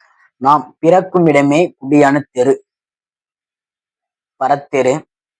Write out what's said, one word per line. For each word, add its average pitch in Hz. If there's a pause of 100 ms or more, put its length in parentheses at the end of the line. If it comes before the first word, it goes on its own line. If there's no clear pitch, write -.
(360)
நாம் 139
பிறக்கும் 180
இடமே 143
குடியான 143 (100)
தெரு, - (1700)
பரத்தெரு, 135 (360)